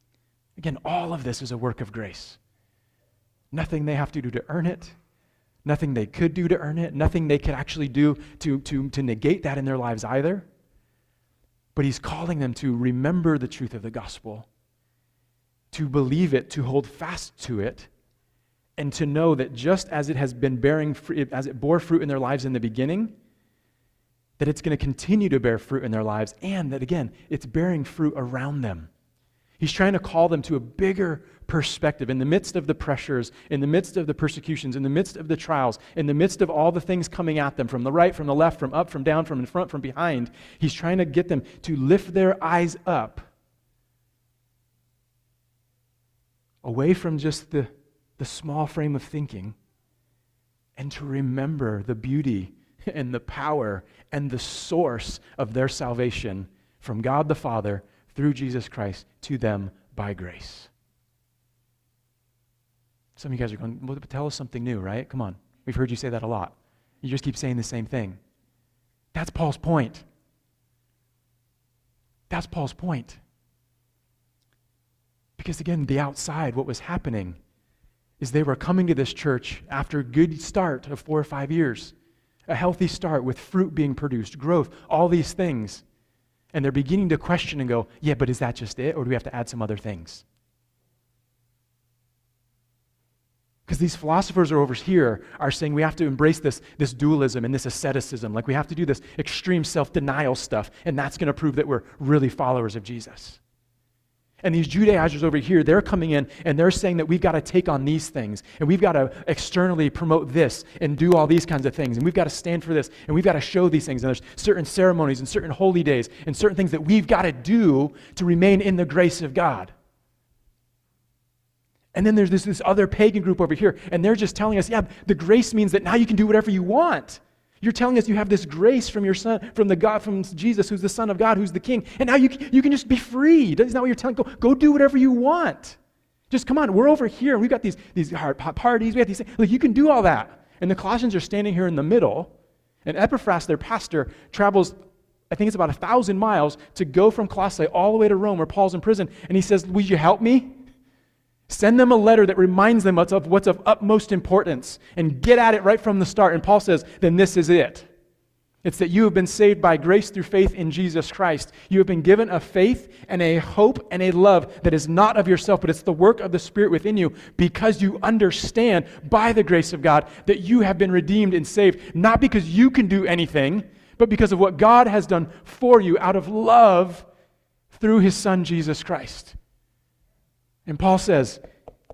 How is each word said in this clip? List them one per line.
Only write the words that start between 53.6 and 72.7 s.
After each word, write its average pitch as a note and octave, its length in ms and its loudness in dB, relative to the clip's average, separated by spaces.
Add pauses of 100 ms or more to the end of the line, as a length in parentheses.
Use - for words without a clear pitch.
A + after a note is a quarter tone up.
and C#3+ 200 -8
the B2 80 -6
source - 800 -6 (180)
of A2 160 -6
their C3 140 -2
salvation A#2+ 800 -6 (320)
from A2 200 -10
God C#3 280 -2
the D3+ 80 -2
Father G#2 480 -6 (300)
through C#3+ 200 0
Jesus B2+ 340 -8
Christ G2+ 380 -10 (160)
to C#3 160 -10
them G2+ 340 -6 (240)
by G2+ 180 -8
grace. - 540 -18 (2500)
Some C#3+ 160 -14
of B2 80 -8
you - 0 -
guys A2+ 140 -6
are G#2 40 -14
going, A2+ 280 -12
"Well, C3+ 120 -12
but - 120 -20
tell C#3+ 180 -10
us C#3+ 80 -10
something B2 260 -12
new, A#2+ 200 -6
right? G#2 260 -10
Come C3 140 -10
on. F#2+ 160 -10 (280)
We've B2+ 120 -8
heard B2+ 120 -2
you A#2+ 60 -8
say B2+ 140 -8
that A2+ 120 -8
a A2 60 -8
lot. A2 260 -8 (460)
You C3 100 -12
just C3+ 140 -6
keep C3+ 140 -6
saying B2+ 180 -6
the A#2 80 -6
same A2+ 220 -10
thing." G2+ 320 -10 (960)
That's E3 160 -8
Paul's D#3 260 -4
point. D#3 480 -4 (2250)
That's E3+ 200 -8
Paul's C#3+ 260 -8